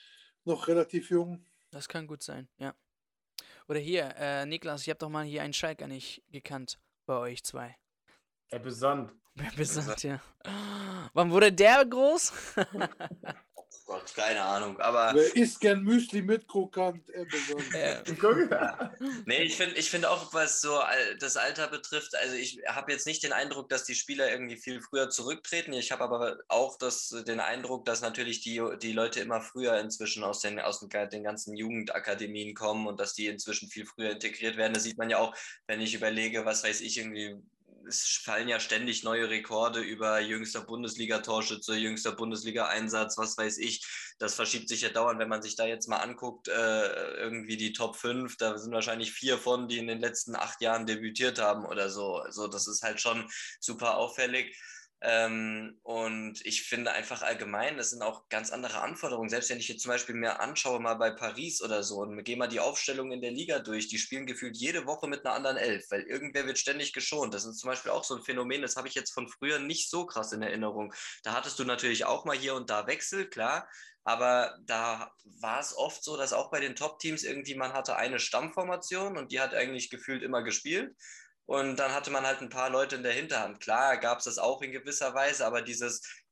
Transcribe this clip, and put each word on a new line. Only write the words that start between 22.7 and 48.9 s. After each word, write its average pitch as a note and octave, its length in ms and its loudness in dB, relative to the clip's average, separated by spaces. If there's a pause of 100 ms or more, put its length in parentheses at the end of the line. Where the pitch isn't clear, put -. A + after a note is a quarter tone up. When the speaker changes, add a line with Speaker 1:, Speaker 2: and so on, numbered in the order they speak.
Speaker 4:
jetzt C#3+ 180 0
nicht D#3+ 160 -2
den C#3+ 100 0
Eindruck, C#3 360 -2
dass C3 140 2
die B2 120 -4
Spieler C#3 360 0
irgendwie B2 260 -4
viel B2+ 220 -8
früher C3+ 300 0
zurücktreten. D3 640 -2
Ich B2 180 -2
hab C3 100 -2
aber A#2+ 360 0 (100)
auch B2+ 300 4
das, - 320 -2 (180)
den A2+ 120 0
Eindruck, A#2+ 460 -2
dass A2+ 160 2
natürlich A#2 400 -2
die, A#2 220 -2 (180)
die A2+ 120 -2
Leute A2+ 260 2
immer A2+ 220 0
früher A#2 380 2
inzwischen A2 440 -4
aus G2+ 160 0
den, G#2 200 -2
aus - 200 -2
den, G#2 300 -2
den G#2+ 140 -6
ganzen G#2 320 -6
Jugendakademien G#2+ 960 -4
kommen G#2+ 340 0
und G2+ 120 -6
dass G2+ 160 -2
die G#2+ 100 -4
inzwischen G#2 440 -4
viel G#2+ 160 -10
früher A2 260 -4
integriert A2+ 440 -4
werden. A2 180 2
Das A2+ 100 2
sieht A2 140 -4
man A2+ 120 -2
ja A2 80 4
auch, A2+ 180 4 (320)
wenn A2 140 -2
ich A2 140 0
überlege, A2 500 0
was G#2+ 180 2
weiß G#2+ 180 0
ich, A2+ 180 -4
irgendwie, G#2+ 360 -6 (500)
es - 380 0
fallen A2+ 240 0
ja A2+ 140 2
ständig A2+ 420 0
neue A2+ 260 2
Rekorde A2+ 520 0
über G#2+ 400 2
jüngster A2 400 -2
Bundesliga-Torschütze, A2 1120 -2
jüngster A2 380 0
Bundesliga-Einsatz, A2 1040 0
was A2 200 -2
weiß A2 200 0
ich. A#2 280 -2 (340)
Das G#2+ 160 -2
verschiebt A2+ 340 0
sich A2+ 140 -2
ja A2 60 2
dauernd, A2+ 300 2
wenn A2 80 0
man A2 140 0
sich G#2+ 160 -8
da A2+ 80 2
jetzt A2+ 240 -4
mal A2 80 2
anguckt, A#2+ 500 -6
äh, A2 680 2
irgendwie A2 400 -4
die A2 160 -2
Top A2+ 240 -2
fünf, B2 400 -2
da G#2+ 200 0
sind A2+ 140 -8
wahrscheinlich A2+ 400 0